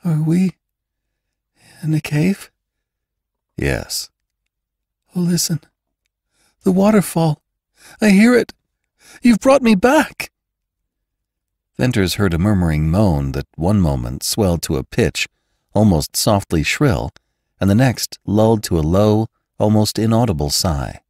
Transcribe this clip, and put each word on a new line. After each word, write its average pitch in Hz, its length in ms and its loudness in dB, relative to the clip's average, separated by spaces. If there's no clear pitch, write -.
Are 160 180 -2
we 170 300 0
in 156 100 -4
a 156 80 0
cave? 160 500 -4
Yes. 62 540 -6
Oh, 180 60 -6
listen. 170 400 -2
The 190 100 0
waterfall. 185 720 0
I 214 100 2
hear 214 240 6
it. - 180 0
You've 240 180 4
brought 269 220 2
me 226 120 4
back. 247 560 0
Venters 113 380 0
heard 101 180 0
a 85 60 -2
murmuring 82 520 0
moan 80 420 0
that 67 140 -6
one 95 240 0
moment 67 420 -2
swelled 87 400 -2
to - 140 -6
a 65 80 -4
pitch - 440 -4
almost 98 420 0
softly 98 460 -2
shrill, 73 480 -2
and 92 80 -2
the 98 60 2
next 120 500 0
lulled 110 400 2
to 90 140 -2
a - 20 2
low, 107 460 2
almost 107 400 0
inaudible 110 520 0
sigh. 69 580 -4